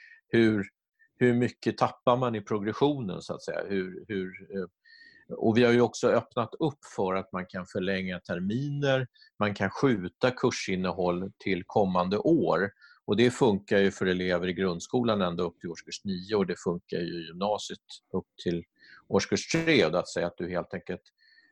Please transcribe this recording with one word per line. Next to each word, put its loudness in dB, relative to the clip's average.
Hur, 4
hur 4
mycket 0
tappar 2
man -2
i -4
progressionen, -2
så -8
att -12
säga? -6
Hur, -4
hur, -8
eh, -6
och 2
vi 6
har 6
ju 6
också 2
öppnat 0
upp -2
för -2
att -6
man -6
kan -10
förlänga -4
terminer, -2
man 0
kan 0
skjuta 0
kursinnehåll -2
till -4
kommande 2
år. 2
Och 0
det 6
funkar 2
ju 6
för -4
elever 0
i -2
grundskolan 0
ända 0
upp -6
till -8
årskurs -12
nio, -6
och 4
det -6
funkar -4
ju -6
i -14
gymnasiet -6
upp -4
till -4
årskurs 0
tre. 4
Och 0
att -4
säga -4
att -8
du -6
helt -6
enkelt -8